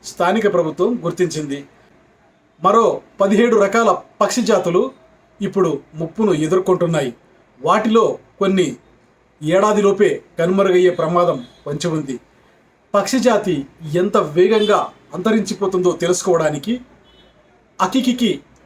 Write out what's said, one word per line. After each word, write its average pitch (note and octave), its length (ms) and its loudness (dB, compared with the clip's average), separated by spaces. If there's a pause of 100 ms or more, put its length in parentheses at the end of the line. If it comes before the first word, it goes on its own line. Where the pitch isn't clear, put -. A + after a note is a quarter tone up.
(100)
స్థానిక G3+ 360 0 (100)
ప్రభుత్వం E3+ 340 0 (160)
గుర్తించింది. D3+ 540 -4 (1040)
మరో G#3+ 220 4 (340)
పదిహేడు G#3+ 420 2
రకాల G#3+ 280 2 (300)
పక్షి A#3 280 0
జాతులు F#3 320 0 (600)
ఇప్పుడు F#3+ 280 -2 (320)
ముప్పును F#3+ 320 -2 (140)
ఎదుర్కొంటున్నాయి. E3 640 0 (500)
వాటిలో G#3 420 2 (380)
కొన్ని F#3+ 260 2 (760)
ఏడాదిలోపే G3 680 2 (300)
కనుమరుగయ్యే F3+ 600 2
ప్రమాదం E3+ 400 0 (280)
పొంచి D3 280 -6
ఉంది. C#3 220 -6 (800)
పక్షి G3+ 320 0
జాతి G3+ 280 2 (460)
ఎంత G3+ 160 0 (200)
వేగంగా G#3 440 4 (360)
అంతరించిపోతుందో F#3 760 0 (100)
తెలుసుకోవడానికి E3+ 720 0 (1040)
అకికికి A#3+ 520 0 (360)